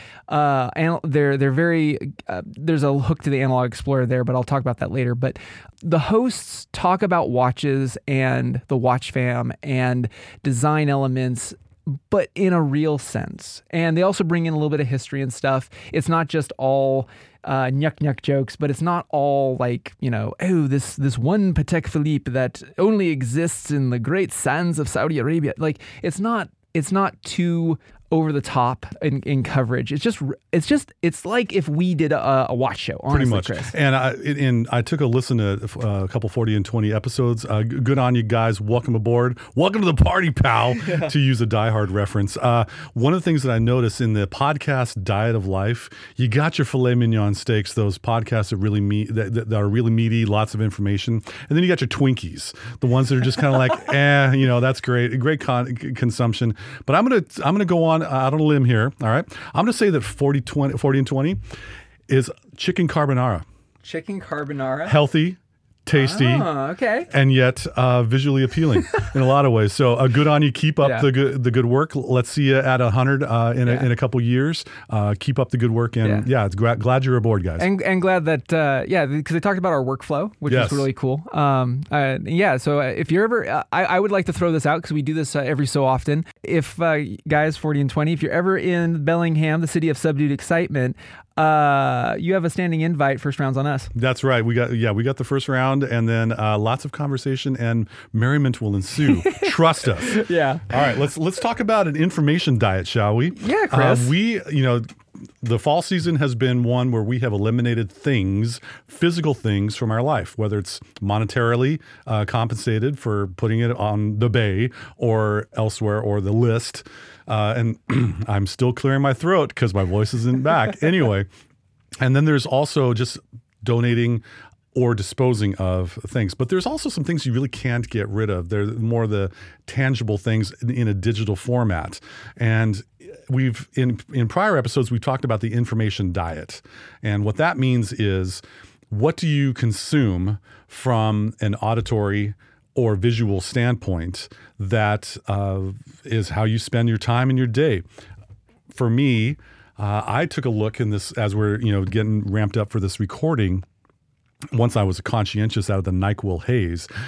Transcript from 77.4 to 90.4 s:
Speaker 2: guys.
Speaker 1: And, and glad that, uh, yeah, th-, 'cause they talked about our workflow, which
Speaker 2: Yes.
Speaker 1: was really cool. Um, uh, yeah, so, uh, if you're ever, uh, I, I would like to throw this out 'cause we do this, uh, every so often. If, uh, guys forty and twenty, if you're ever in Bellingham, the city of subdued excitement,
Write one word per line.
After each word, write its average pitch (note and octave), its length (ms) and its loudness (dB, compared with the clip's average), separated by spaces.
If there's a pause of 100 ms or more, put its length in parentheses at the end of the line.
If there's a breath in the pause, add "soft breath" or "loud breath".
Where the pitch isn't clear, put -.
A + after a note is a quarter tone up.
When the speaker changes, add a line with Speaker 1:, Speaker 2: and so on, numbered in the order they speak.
Speaker 2:
guys. E2+ 160 -4
Speaker 1:
And, F#3+ 220 0
and F#3 180 0
glad F#3 240 2
that, D3+ 300 -2
uh, C#3+ 340 0
yeah, E3+ 160 2
th-, C#3+ 180 -2
'cause D#3+ 120 -4
they E3 60 0
talked G3 180 0
about F3+ 140 0
our C#3 120 2
workflow, C#3+ 540 -4
which B2+ 160 0
Speaker 2:
Yes. A#2+ 160 2
Speaker 1:
was C#3+ 80 -2
really C3+ 160 0
cool. C3+ 280 -2 (120)
Um, C3+ 560 2
uh, C#3 340 0
yeah, E3+ 320 2
so, C#3+ 240 0
uh, C#3 40 2
if C3+ 280 -2
you're F#3+ 120 4
ever, A3+ 220 0
uh, C3 240 -2
I, F3+ 140 2
I F3+ 160 2
would G3+ 100 2
like F#3+ 160 2
to F3+ 60 -4
throw F3 200 0
this D#3 120 0
out D#3 180 2
'cause - 100 -6
we D3+ 100 0
do C#3 100 -2
this, D#3 240 -2
uh, D3 40 0
every C#3 260 0
so C#3 180 0
often. D3 400 0 (180 loud breath)
If, - 380 -2
uh, D#3+ 200 0 (280)
guys D3+ 300 2
forty D3+ 240 0
and C3+ 80 0
twenty, D#3 240 0
if C#3+ 80 -4
you're D#3 100 -2
ever F#3 240 2
in E3+ 480 0
Bellingham, D#3+ 560 2
the E3 80 0
city E3 220 0
of C#3 80 -2
subdued D3 340 2
excitement, C#3+ 640 -2 (400 loud breath)